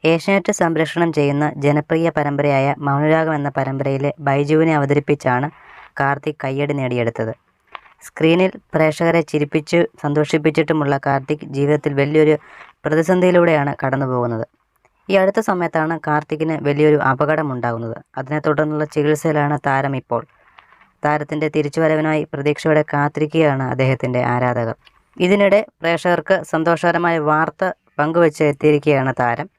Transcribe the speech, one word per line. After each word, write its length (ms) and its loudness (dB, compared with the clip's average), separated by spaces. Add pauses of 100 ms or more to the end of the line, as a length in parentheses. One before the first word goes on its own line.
ഏഷ്യാനെറ്റ് 560 0
സംപ്രേഷണം 560 0
ചെയ്യുന്ന 280 0 (200)
ജനപ്രിയ 520 0
പരമ്പരയായ 500 0 (200)
മൗനരാഗം 520 0
എന്ന 180 -4
പരമ്പരയിലെ 540 -2 (160)
ബൈജുവിനെ 520 2
അവതരിപ്പിച്ചാണ് 720 0 (520)
കാർത്തിക് 440 -2
കയ്യടി 360 -2
നേടിയെടുത്തത്. 520 -2 (720)
സ്ക്രീനിൽ 460 2 (220)
പ്രേക്ഷകരെ 560 2
ചിരിപ്പിച്ച് 480 -2 (240)
സന്തോഷിപ്പിച്ചിട്ടുമുള്ള 920 0 (120)
കാർത്തിക് 380 -2 (120)
ജീവിതത്തിൽ 440 0
വലിയൊരു 360 4 (480)
പ്രതിസന്ധിയിലൂടെയാണ് 960 2
കടന്നുപോകുന്നത്. 640 -2 (640)
ഈ 140 0
അടുത്ത 180 2 (100)
സമയത്താണ് 440 -2 (120)
കാർത്തികിന് 480 -2 (120)
വലിയൊരു 320 4 (120)
അപകടമുണ്ടാകുന്നത്. 880 -2 (200)
അതിനെ 280 -6
തുടർന്നുള്ള 380 0 (100)
ചികിത്സയിലാണ് 640 0 (120)
താരം 340 0
ഇപ്പോൾ. 200 -4 (840)
താരത്തിൻ്റെ 500 -2
തിരിച്ചുവരവിനായി 680 0 (100)
പ്രതീക്ഷയോടെ 500 0 (100)
കാത്തിരിക്കുകയാണ് 800 0
അദ്ദേഹത്തിൻ്റെ 480 0 (140)
ആരാധകർ. 420 -2 (480)
ഇതിനിടെ 340 4 (220)
പ്രേക്ഷകർക്ക് 560 0 (160)
സന്തോഷകരമായ 640 0 (140)
വാർത്ത 340 0 (340)
പങ്കുവച്ച് 440 2 (100)
എത്തിയിരിക്കുകയാണ് 680 2
താരം. 300 -2 (100)